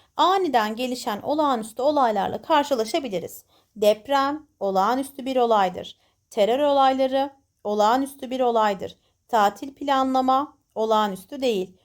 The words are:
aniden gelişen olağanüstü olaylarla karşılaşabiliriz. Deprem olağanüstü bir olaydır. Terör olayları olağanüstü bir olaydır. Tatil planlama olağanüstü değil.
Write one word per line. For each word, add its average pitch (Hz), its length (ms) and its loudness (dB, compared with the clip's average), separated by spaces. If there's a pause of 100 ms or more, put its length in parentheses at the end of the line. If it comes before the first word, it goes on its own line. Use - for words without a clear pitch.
(180)
aniden 285 580 0
gelişen 247 460 -6
olağanüstü 269 600 -2
olaylarla 233 600 0
karşılaşabiliriz. 262 1040 -2 (300)
Deprem 269 720 0 (120)
olağanüstü 226 680 0
bir 262 100 -2
olaydır. 214 640 0 (320)
Terör 226 300 2
olayları 269 720 2 (320)
olağanüstü 226 680 0
bir 254 100 -4
olaydır. 214 580 0 (300)
Tatil 214 480 0
planlama 262 840 0 (180)
olağanüstü 214 680 -2
değil. 220 420 -2